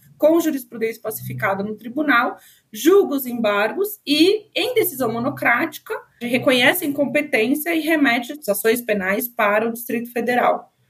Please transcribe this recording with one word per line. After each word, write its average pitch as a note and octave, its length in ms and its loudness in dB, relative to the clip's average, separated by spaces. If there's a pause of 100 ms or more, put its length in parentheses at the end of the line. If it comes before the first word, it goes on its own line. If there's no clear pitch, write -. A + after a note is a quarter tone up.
(160)
com D#4 220 6
jurisprudência A#3+ 640 -4
pacificada G3+ 640 -4
no G#3+ 100 -6
tribunal, B3+ 600 -2 (360)
julga C#4+ 440 4
os C4 100 -6
embargos A#3 800 -2
e, E4 480 2
em A4+ 180 -2
decisão D#4+ 400 -2
monocrática, C4+ 880 -2 (220)
reconhece B3 640 2
a - 20 -4
incompetência D4 880 0
e D#4+ 60 0
remete C#4+ 540 0
as - 140 -16
ações A3+ 320 0
penais G#3 460 -2
para G#3+ 420 0
o A#3 40 -6
Distrito A#3 400 -8
Federal. A#3+ 580 0 (200)